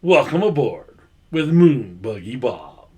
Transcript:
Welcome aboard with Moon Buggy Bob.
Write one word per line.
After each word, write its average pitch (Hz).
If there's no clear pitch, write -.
Welcome 170
aboard 147
with 156
Moon 143
Buggy 104
Bob. -